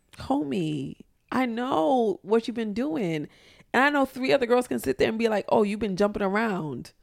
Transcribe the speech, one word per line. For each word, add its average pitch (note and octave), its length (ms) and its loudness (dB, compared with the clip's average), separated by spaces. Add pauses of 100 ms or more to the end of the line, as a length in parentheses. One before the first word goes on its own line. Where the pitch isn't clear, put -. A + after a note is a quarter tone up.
(180)
"Homie, F3 800 -2 (360)
I B3+ 140 2
know B3+ 760 0
what A3+ 240 0
you've A#3 80 -6
been A3 200 -4
doing." G#3+ 540 -2 (460)
And A#3+ 100 4
I D4 60 4
know C#4+ 140 2
three C4 280 -2
other C4 140 4
girls B3 220 2
can B3 100 -2
sit B3+ 200 -2
there - 100 4
and A3 100 -2
be A3+ 100 2
like, G#3 200 0
"Oh, A3+ 160 4
you've G#3 160 -2
been G3 160 -2
jumping G#3 260 0
around." F#3+ 680 -2 (100)